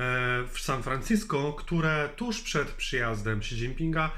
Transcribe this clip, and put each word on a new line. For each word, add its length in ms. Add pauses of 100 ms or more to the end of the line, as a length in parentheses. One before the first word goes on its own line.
(520)
w 80
San 220
Francisco, 720
które 640
tuż 240
przed 320
przyjazdem 680
Xi 160
Jinpinga 640